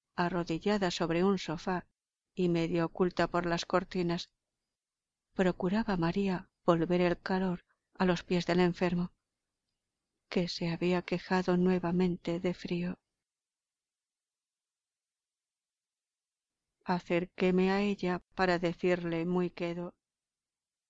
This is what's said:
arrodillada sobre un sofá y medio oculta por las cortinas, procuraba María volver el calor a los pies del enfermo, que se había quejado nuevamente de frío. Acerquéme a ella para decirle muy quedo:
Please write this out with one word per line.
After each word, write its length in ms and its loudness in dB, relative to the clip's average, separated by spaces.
arrodillada 760 0
sobre 320 0
un 160 2
sofá 480 -6
y 140 0
medio 380 0
oculta 420 0
por 160 -2
las 220 -2
cortinas, 640 -2
procuraba 600 0
María 540 -2
volver 360 4
el 200 2
calor 440 -2
a 100 0
los 200 2
pies 200 0
del 160 2
enfermo, 520 0
que 200 0
se 220 -4
había 320 0
quejado 540 0
nuevamente 840 0
de 140 -2
frío. 440 -6
Acerquéme 840 0
a 120 0
ella 380 -2
para 240 2
decirle 640 -2
muy 260 0
quedo: 440 -8